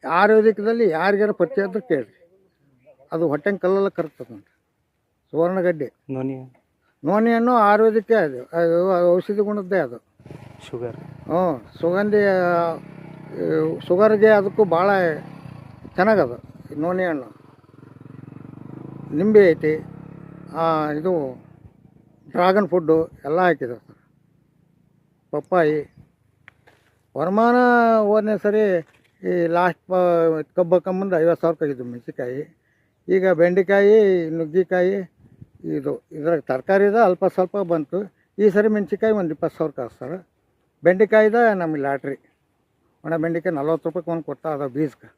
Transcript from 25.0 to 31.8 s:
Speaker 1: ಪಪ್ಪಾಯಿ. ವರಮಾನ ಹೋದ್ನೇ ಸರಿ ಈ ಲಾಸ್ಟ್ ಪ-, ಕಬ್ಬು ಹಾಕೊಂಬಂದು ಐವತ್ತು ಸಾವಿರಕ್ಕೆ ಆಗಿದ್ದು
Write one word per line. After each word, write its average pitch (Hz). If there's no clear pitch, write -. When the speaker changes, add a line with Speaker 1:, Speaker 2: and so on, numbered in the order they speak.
Speaker 1:
ಪಪ್ಪಾಯಿ. 151
ವರಮಾನ 202
ಹೋದ್ನೇ 214
ಸರಿ 208
ಈ 175
ಲಾಸ್ಟ್ 175
ಪ-, 170
ಕಬ್ಬು 180
ಹಾಕೊಂಬಂದು 185
ಐವತ್ತು 165
ಸಾವಿರಕ್ಕೆ 165
ಆಗಿದ್ದು 131